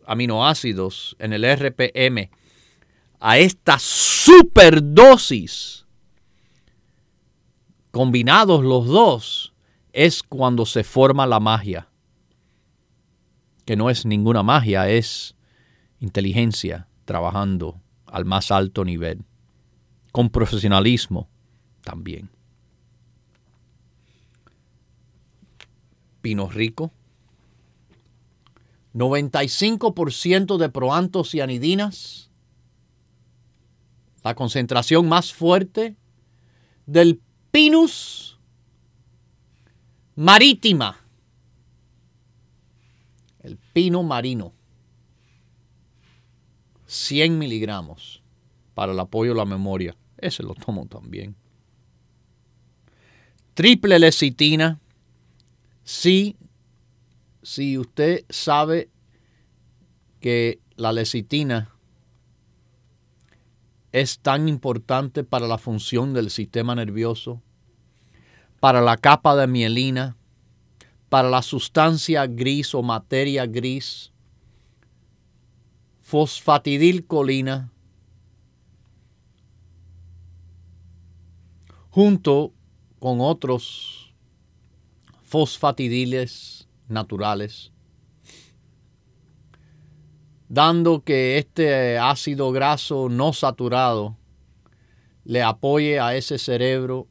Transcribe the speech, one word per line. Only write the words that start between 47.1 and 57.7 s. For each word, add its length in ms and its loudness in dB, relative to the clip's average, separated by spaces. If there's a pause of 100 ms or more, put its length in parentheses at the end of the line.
miligramos 840 -10 (540)
para 160 -6
el 80 -6
apoyo 320 -4
a 40 -4
la 100 -4
memoria. 500 -8 (220)
Ese 260 -10
lo 100 -12
tomo 340 -12
también. 480 -18 (2250)
Triple 440 4
lecitina. 840 2 (1040)
Sí, 520 0 (1040)
si 360 -6